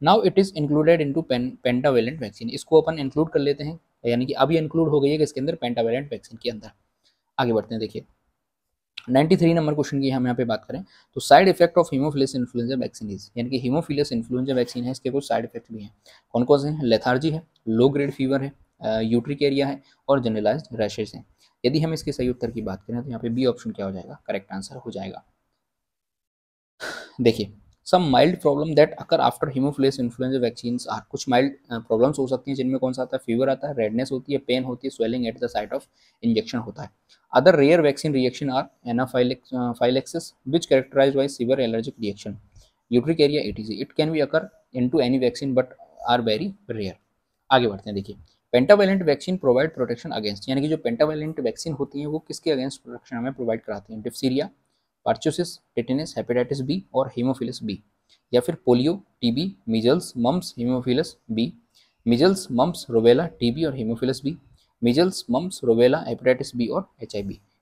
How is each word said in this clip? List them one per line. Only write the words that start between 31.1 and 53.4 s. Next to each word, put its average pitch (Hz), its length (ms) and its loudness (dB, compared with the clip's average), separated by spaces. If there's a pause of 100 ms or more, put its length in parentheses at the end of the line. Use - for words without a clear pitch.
माइल्ड, 135 240 4 (180)
अ, 117 80 -4
प्रॉब्लम्स 120 400 2
हो 135 80 -2
सकती 131 240 -4
हैं 135 40 -4
जिनमें 131 240 -2
कौन 127 140 -2
सा 127 80 -6
आता 127 160 -4
है, - 80 -14
फीवर 123 240 2
आता 135 180 -4
है, 147 100 -8
रेडनेस 117 340 -2
होती 131 220 -6
है, 143 60 0
पेन 127 240 -2
होती 131 240 -8
है, 131 40 -4
swelling 117 440 -2
at - 80 -8
the 117 140 -6
site 107 220 -6
of - 80 -14 (400)
injection 113 380 0
होता 104 180 -12
है। 101 60 -14 (480)
Other 190 180 8
rare 151 260 6
vaccine 147 300 0
reaction 131 420 0
are 139 120 -2 (220)
anaphylax-, 123 640 0
अ, 123 200 -2
phylaxis 131 500 0
which - 480 -4
characterized 135 440 4
by 139 260 0
severe 127 180 2
allergic 113 340 -2 (100)
reaction, 101 320 -8 (580)
urticaria 143 520 2
et 104 140 -6
cetera। 107 240 -8
It - 160 -4
can 156 120 0
be 151 160 0
occur 160 200 -2 (340)
into 123 140 0
any 127 280 2
vaccine 127 320 -2
but 127 100 2 (460)
are 120 160 2
very 104 240 -2 (200)
rare। 104 260 -8 (540)
आगे 127 160 4
बढ़ते 98 220 -8
हैं, 104 60 -8
देखिए 101 200 -6 (400)
pentavalent 196 460 6
vaccine 180 440 0
provide 131 240 4 (100)
protection 117 420 -4
against, 104 280 -8
यानी 135 120 0
कि 151 60 0
जो 156 100 0
पेंटावेलेंट 151 640 -2
वैक्सीन 131 340 -6
होती 139 260 -6
हैं 147 80 -6
वो 156 120 -4
किसके - 320 -6
against 135 260 -4
प्रोटेक्शन - 380 -16
हमें 123 180 -6
प्रोवाइड 113 280 -4